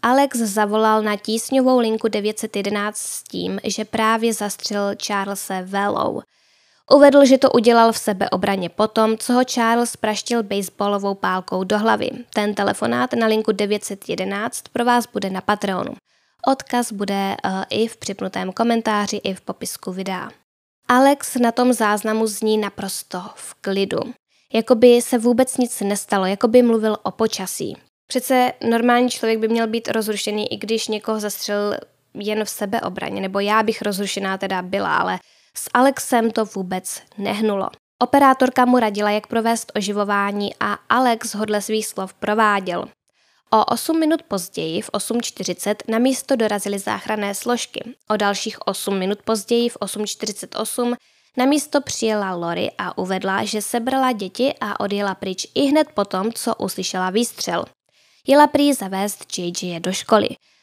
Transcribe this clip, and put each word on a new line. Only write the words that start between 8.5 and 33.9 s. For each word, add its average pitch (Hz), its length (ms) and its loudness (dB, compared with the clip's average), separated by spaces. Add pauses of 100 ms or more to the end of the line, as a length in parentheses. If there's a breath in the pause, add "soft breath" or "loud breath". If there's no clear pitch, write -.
po 214 200 0
tom, 220 300 2
co - 140 -2
ho 247 120 4
Charles 233 520 0
praštil 220 460 -2
baseballovou 202 720 -2
pálkou 185 500 -2
do 208 140 0
hlavy. 214 320 0 (240)
Ten 208 200 0
telefonát 233 580 -2
na 233 140 0
linku 220 260 0
devět 202 320 -2
set - 240 -12
jedenáct 196 600 -6
pro - 160 -4
vás 240 280 2
bude 202 180 -4
na 190 100 -6
Patreonu. 196 540 -2 (520)
Odkaz 247 460 0
bude, 196 520 -4
eh, 190 260 -2
i 226 180 0
v - 80 -18
připnutém 190 560 -8
komentáři, 220 640 0
i 196 180 -4
v - 60 -16
popisku - 520 -10
videa. 185 360 -8 (600)
Alex 277 460 4
na 240 180 2
tom 247 200 4
záznamu 220 540 0
zní 214 320 0
naprosto 196 640 -6 (120)
v - 200 -18
klidu. 196 460 -2 (520)
Jakoby 240 500 6
se - 160 0
vůbec 240 380 2
nic 247 240 -2
nestalo, 202 460 0
jakoby 226 360 6
mluvil 220 400 2
o - 80 -4
počasí. - 640 -4 (300)
Přece 254 460 2 (160)
normální 240 420 4
člověk 226 280 0
by 220 100 0
měl 226 180 2
být 226 220 -4
rozrušený, 214 640 -2
i 214 40 -6
když 214 320 -4
někoho 214 320 -2
zastřelil 208 540 -4 (400)
jen 208 300 -4
v 208 60 -8
sebeobraně, 196 720 -6
nebo 190 200 -4
já 208 220 2
bych 214 200 -2
rozrušená 196 560 -4